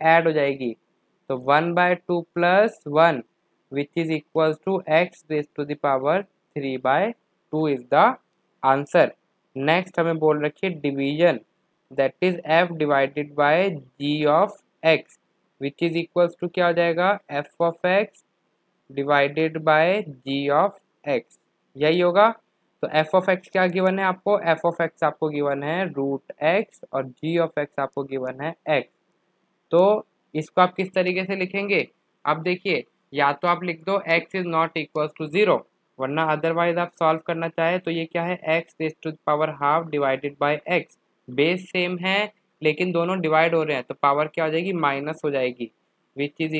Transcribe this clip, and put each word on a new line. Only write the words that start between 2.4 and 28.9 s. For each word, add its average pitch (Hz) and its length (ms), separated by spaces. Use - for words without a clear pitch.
one 160 240
which 143 300
is 160 140
equals 156 420
to 190 120
x 180 300
raised 151 280
to 147 120
the - 160
power 143 360
three 135 280
by 139 160
two 156 200
is 123 100
the 170 100
answer। 139 460
नेक्स्ट 160 440
हमें 165 180
बोल 151 260
रखी 151 220
है 185 140
डिवीजन, 143 600
that 135 380
is 175 100
f 175 180
divided 143 640
by 147 160
g 147 140
of 202 200
x 160 340
which 139 280
is 165 160
equals 175 380
to 180 120
क्या 180 120
हो 175 60
जाएगा, 170 460
f 147 360
of 175 220
x 202 340
divided 147 760
by 170 340
g 139 140
of 196 100
x, - 200
यही 156 240
होगा। 180 280
तो 143 60
f 156 180
of 185 140
x 185 180
क्या 185 140
given 185 320
है 196 60
आपको, 190 340
f 165 160
of 165 160
x - 180
आपको 151 240
given 143 340
है 156 160
root 139 420
x 208 420
और 135 140
g 156 380
of 151 200
x - 160
आपको 139 240
given 131 400
है 165 100
x। - 40